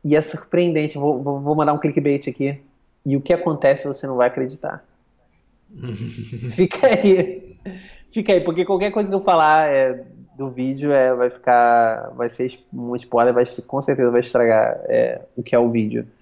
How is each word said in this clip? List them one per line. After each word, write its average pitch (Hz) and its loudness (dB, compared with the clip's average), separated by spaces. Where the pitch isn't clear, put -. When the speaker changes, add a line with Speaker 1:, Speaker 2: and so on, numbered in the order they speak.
Speaker 1:
e 147 2
é 156 4
surpreendente. 156 -2
Vou, 139 0
vou, 139 -4
vou 143 -2
mandar 151 2
um 147 -2
clickbait 147 -2
aqui. 139 -6
E 139 0
o 139 0
que 139 0
acontece, 151 0
você 143 -8
não 131 -6
vai 123 4
acreditar. 131 -8
Speaker 2:
<laughs> 113 -12
Speaker 1:
Fica - 2
aí. 190 2
Fica 220 -2
aí, 180 4
porque 170 -2
qualquer 196 -2
coisa 202 -4
que 196 -2
eu 196 -2
falar, 160 4
é, 135 0
do 135 -8
vídeo, 135 -4
é, 127 4
vai 123 2
ficar, 117 2
vai 120 -4
ser 123 -6
es-, 127 -12
um 120 -8
spoiler, 120 2
vai, 123 2
com 139 -6
certeza 131 0
vai 120 4
estragar, 117 2
é, 120 0
o 120 -6
que - -4
é 123 4
o 120 4
vídeo. 117 -4